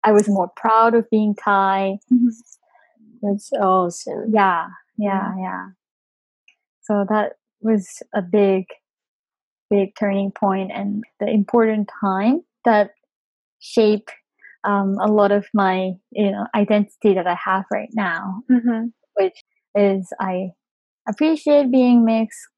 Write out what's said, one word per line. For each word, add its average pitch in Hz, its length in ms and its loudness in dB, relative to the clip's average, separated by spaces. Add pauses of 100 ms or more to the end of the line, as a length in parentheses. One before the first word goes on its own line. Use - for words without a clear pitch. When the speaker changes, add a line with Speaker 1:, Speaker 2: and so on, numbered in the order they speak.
Speaker 1:
I 214 80 4
was 208 160 4
more 190 260 -2
proud 226 400 2
of 226 160 2
being 214 320 2
Thai. 196 540 0 (160)
Speaker 2:
Mm-hmm. 240 160 4 (920)
Speaker 3:
That's 202 320 -4
awesome. 185 800 -2
Speaker 1:
Yeah, 185 320 2 (320)
yeah, 196 320 -2
Speaker 2:
Mm-hmm. 190 140 -8
Speaker 1:
yeah. 185 220 -10 (1160)
So 202 260 -2
that 214 240 -2 (300)
was 214 400 -2 (120)
a 208 60 -2
big, 190 440 2 (1040)
big 202 280 0
turning 196 320 -2
point 196 440 -4
and 202 280 -6 (180)
the 208 80 -4
important 220 600 0 (140)
time 202 400 0 (240)
that 214 240 2 (720)
shaped, 214 520 0 (520)
um, 196 360 0
a 196 100 0
lot 202 220 4
of 202 220 0
my, 185 380 0 (180)
you 202 200 -2
know, 202 240 -6
identity 208 600 0
that 180 120 -2
I 180 160 -2
have 190 300 -2
right 214 220 -6
now, 190 560 -4
Speaker 2:
Mm-hmm. 233 380 0 (260)
Speaker 1:
which - 280 -2 (320)
is 196 340 0 (120)
I 185 300 -6 (580)
appreciate 294 640 2
being 247 340 6
mixed 226 340 -2 (200)